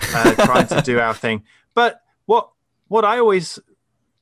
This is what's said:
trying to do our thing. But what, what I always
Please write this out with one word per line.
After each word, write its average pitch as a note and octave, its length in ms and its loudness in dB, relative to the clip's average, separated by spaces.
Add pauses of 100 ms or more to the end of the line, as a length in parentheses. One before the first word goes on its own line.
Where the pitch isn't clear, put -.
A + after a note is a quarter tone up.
(380)
trying B2+ 300 2
to - 140 -2
do A#2+ 180 0
our A2+ 140 0
thing. A2 280 -6 (320)
But A#3 260 0 (260)
what, A3 240 0 (380)
what G#3+ 160 0
I A3+ 140 0
always G3 400 0 (640)